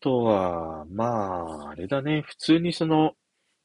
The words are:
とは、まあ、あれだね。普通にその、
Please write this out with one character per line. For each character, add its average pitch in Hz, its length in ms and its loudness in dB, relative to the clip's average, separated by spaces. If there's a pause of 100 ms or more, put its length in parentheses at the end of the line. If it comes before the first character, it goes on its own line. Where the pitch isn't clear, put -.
と 127 240 2
は、 85 680 0
ま 104 140 -4 (600)
あ、 76 40 -12
あ 76 40 -16
れ 85 120 -8
だ 139 160 -2
ね。 151 200 0
普 - 140 -16
通 160 220 4
に 170 140 0
そ 165 140 -2
の、 156 260 4 (520)